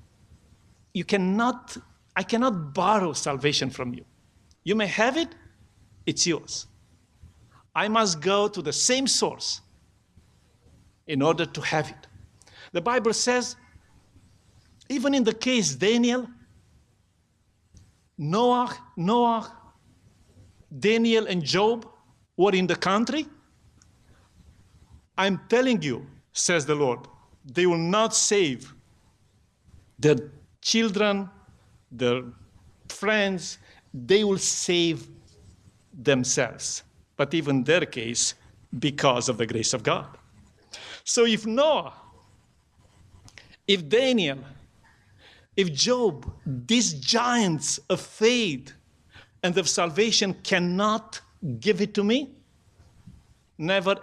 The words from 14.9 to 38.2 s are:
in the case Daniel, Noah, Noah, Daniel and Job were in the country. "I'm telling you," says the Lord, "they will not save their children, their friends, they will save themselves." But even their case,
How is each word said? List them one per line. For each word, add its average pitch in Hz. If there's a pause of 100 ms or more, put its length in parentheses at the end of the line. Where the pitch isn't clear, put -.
in 254
the 220
case 220
Daniel, 233 (1900)
Noah, 240 (220)
Noah, 226 (1300)
Daniel 226
and 180
Job 208 (480)
were 190
in 185
the 170
country. 233 (1900)
"I'm 190
telling 240
you," 127 (260)
says 165
the 151
Lord, 127 (380)
"they 170
will 175
not 214
save 170 (1200)
their 147 (440)
children, 202 (600)
their 123 (640)
friends, 196 (340)
they 185
will 196
save 170 (840)
themselves." 127 (340)
But 143
even 139
their 160
case, 117 (440)